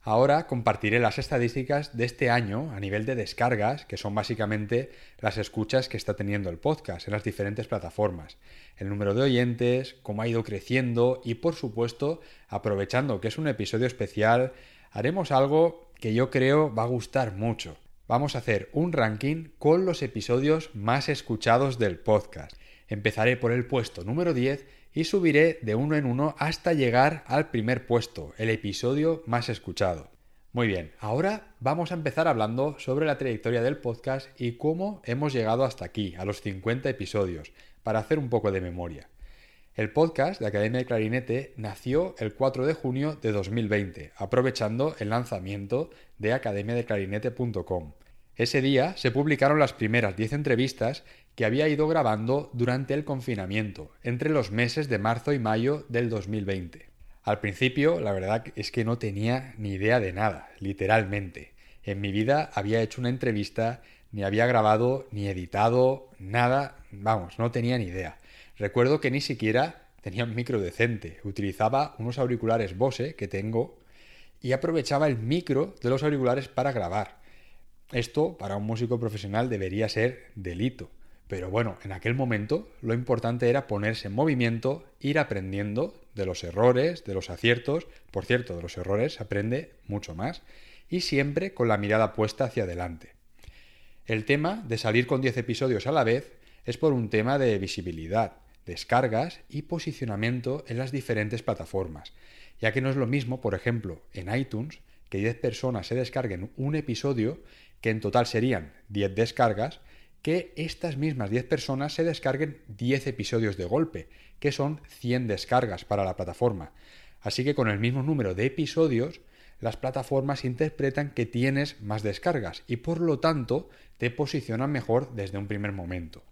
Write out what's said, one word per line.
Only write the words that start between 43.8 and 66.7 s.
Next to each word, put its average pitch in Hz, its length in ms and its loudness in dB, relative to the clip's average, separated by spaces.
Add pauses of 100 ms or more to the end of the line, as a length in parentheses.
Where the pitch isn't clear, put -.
aprovechando 123 840 0
el 104 100 -2
lanzamiento 104 800 -2 (300)
de 107 160 2
academia 110 400 -2
de 120 100 0
clarinete 104 460 -2
punto 117 340 -4
com. 82 300 -4 (400)
Ese 120 280 2
día 139 340 4
se - 140 0
publicaron 143 480 4
las 139 160 4
primeras 110 420 2
diez 110 160 -2
entrevistas 131 720 0 (300)
que 120 100 0
había 131 240 4
ido 151 180 4
grabando 131 680 2
durante 127 400 0
el 147 100 -2
confinamiento, 107 840 -4 (120)
entre 123 280 0
los 127 200 2
meses 120 380 0
de 117 100 2
marzo 113 360 0
y 139 40 0
mayo 120 500 0
del 120 200 0
dos 104 200 -4
mil 104 160 -2
veinte. 92 440 -6 (340)
Al 104 180 0
principio, 135 600 2
la 107 120 -2
verdad 98 320 -2 (120)
es 104 140 -6
que 117 140 -2
no 117 140 -2
tenía 117 600 -4
ni 104 140 -4
idea 107 280 2
de 95 120 -2
nada, 95 380 -2 (100)
literalmente. 98 920 0 (280)
En 101 180 -6
mi 101 100 -4
vida 127 440 0
había 107 260 0
hecho 110 200 -4
una 123 100 0
entrevista, 117 720 -2 (300)
ni 104 120 -4
había 107 220 4
grabado, 120 640 4
ni 101 180 -4
editado, 117 880 2
nada, 123 580 0 (140)